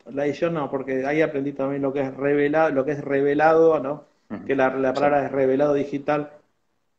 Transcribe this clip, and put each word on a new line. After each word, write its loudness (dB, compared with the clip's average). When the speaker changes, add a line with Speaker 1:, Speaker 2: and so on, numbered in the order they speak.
Speaker 1:
la -4
edición -2
no, -4
porque -4
ahí 0
aprendí -2
también -4
lo -2
que -2
es -4
revela-, 2
lo 0
que -4
es -8
revelado, 4
¿no? -6
Speaker 2:
Ujú. -12
Speaker 1:
Que 0
la, 2
la 0
Speaker 2:
Sí. -
Speaker 1:
palabra 2
es -8
revelado 2
digital. -4